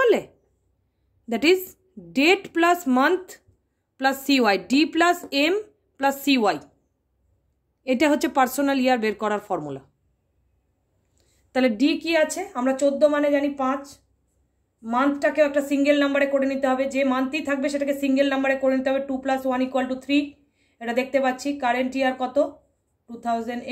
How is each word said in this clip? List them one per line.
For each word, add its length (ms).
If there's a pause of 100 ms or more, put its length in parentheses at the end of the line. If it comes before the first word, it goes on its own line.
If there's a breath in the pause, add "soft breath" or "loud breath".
পারলে? 200 (1080)
That 220
is 80 (580)
date 360
plus 260 (180)
month 300 (720)
plus 180 (100)
সিওয়াই, 300 (140)
D 20 (220)
plus 240 (340)
M 20 (440)
plus 260
সিওয়াই, 340 (1300)
এটা 200
হচ্ছে 240
পার্সোনাল 480
ইয়ার 200
বের 180
করার 260
ফর্মুলা। 340 (1700)
তাহলে 180 (100)
ডি 100 (120)
কি 100 (120)
আছে? 160 (180)
আমরা 140 (100)
চোদ্দ 200 (120)
মানে 200
জানি 160 (120)
পাঁচ, 200 (1000)
মান্থটাকেও 640
একটা 220
সিঙ্গেল 340
নাম্বারে 300
করে 180
নিতে 180
হবে, 140 (100)
যে 60 (120)
মান্থই 360
থাকবে 240
সেটাকে 300
সিঙ্গেল 300
নাম্বারে 300
করে 160
নিতে 120
হবে, 180
টু 140
প্লাস 260
ওয়ান 180
ইকুয়াল 240
টু 140
থ্রি, 140 (600)
এটা 200
দেখতে 240
পাচ্ছি। 240 (140)
কারেন্ট 360
ইয়ার 240
কত? 140 (720)
টু 60 (120)
থাউজেন্ড 460